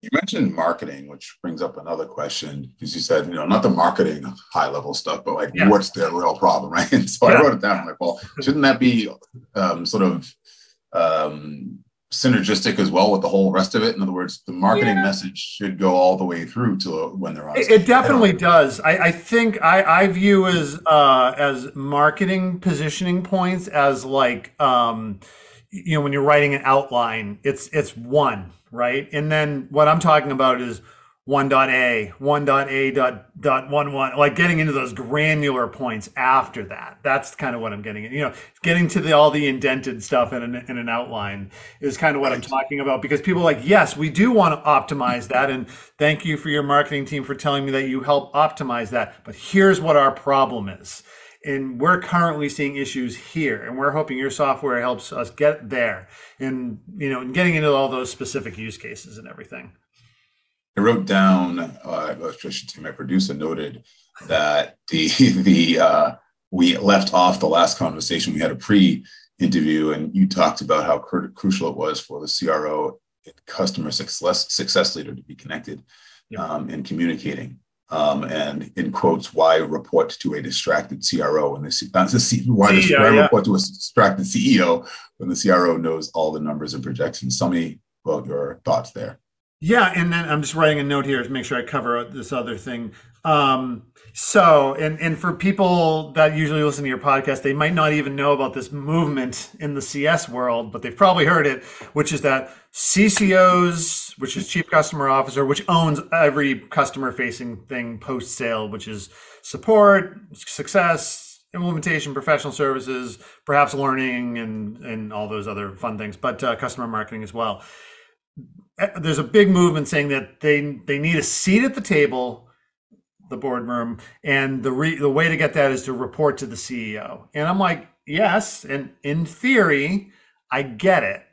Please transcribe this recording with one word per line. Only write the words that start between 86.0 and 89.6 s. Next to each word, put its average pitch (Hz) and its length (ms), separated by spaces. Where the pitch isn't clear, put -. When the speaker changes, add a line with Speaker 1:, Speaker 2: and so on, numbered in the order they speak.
Speaker 1:
all 80 160
the 76 100
numbers 73 340
and 64 100
projections?" 65 520
Tell 90 140
me 82 300
about 65 200
your 71 380
thoughts - 280
there. - 260